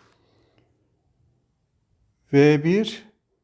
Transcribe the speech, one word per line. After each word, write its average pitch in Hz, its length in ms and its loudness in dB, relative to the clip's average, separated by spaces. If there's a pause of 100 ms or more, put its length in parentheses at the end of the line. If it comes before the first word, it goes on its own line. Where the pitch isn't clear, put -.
(2250)
V 147 320 2
bir, 202 480 -6 (320)